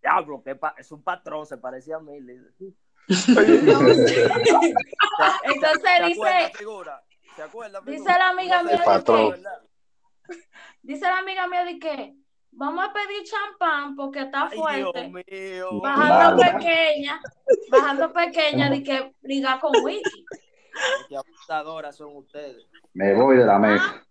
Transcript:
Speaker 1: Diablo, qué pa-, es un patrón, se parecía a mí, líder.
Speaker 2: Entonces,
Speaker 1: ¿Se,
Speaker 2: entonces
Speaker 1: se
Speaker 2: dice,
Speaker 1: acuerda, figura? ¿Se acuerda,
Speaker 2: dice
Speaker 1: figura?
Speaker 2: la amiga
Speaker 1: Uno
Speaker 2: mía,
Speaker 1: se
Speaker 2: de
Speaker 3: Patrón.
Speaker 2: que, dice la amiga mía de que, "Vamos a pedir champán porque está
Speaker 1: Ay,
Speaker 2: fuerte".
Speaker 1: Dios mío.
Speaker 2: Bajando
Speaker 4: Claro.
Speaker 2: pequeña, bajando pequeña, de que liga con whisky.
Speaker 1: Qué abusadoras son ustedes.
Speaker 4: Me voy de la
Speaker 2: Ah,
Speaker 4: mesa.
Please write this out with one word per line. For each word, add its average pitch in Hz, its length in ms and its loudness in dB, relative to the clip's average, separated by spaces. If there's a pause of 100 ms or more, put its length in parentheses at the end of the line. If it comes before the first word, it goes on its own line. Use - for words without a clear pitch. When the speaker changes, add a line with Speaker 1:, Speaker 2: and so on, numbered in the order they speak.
Speaker 1:
Diablo, 147 420 -4
qué 135 120 -12
pa-, 151 220 -8
es 127 140 -20
un 147 120 -20
patrón, 151 420 -10
se 143 120 -18
parecía 131 400 -14
a - 20 -12
mí, 147 200 -20
líder. 123 340 -20 (540)
Speaker 2:
Entonces, 247 1040 4
Speaker 1:
¿Se, 466 120 2 (1300)
Speaker 2:
entonces 302 280 0
Speaker 1:
se 349 240 2
Speaker 2:
dice, 349 160 -2
Speaker 1:
acuerda, 370 360 0
figura? 185 460 -16 (320)
¿Se 160 80 -18
acuerda, 202 380 -16
Speaker 2:
dice 269 160 -16
Speaker 1:
figura? 349 200 2
Speaker 2:
la 370 120 4
amiga 370 320 0
Speaker 1:
Uno 339 80 -4
Speaker 2:
mía, - 80 2
Speaker 1:
se - 40 0
Speaker 2:
de 349 40 0
Speaker 3:
Patrón. 101 580 2 (840)
Speaker 2:
que, 339 100 -16 (460)
dice 277 220 -12
la 370 140 0
amiga 381 280 -6
mía 359 180 -4
de 349 140 -12
que, 294 360 -10 (360)
"Vamos 302 360 -6
a 403 60 -10
pedir 403 300 -8
champán 330 720 -6
porque 277 260 -12
está 277 260 -6
Speaker 1:
Ay, - 100 -12
Speaker 2:
fuerte". 277 540 -6
Speaker 1:
Dios 190 600 -12
mío. 208 100 -8
Speaker 2:
Bajando 294 600 4
Speaker 4:
Claro. 349 160 4
Speaker 2:
pequeña, 311 640 -2 (480)
bajando 285 440 2
pequeña, 311 560 0
de 277 140 -2
que 269 380 -6
liga 269 380 -4
con 262 240 0
whisky. - 420 -8 (840)
Speaker 1:
Qué 139 80 -14
abusadoras 151 760 -12
son 147 200 -20
ustedes. 139 480 -20 (300)
Speaker 4:
Me 98 220 2
voy 131 220 6
de 123 80 8
la 101 100 6
Speaker 2:
Ah, 101 40 4
Speaker 4:
mesa. 104 520 2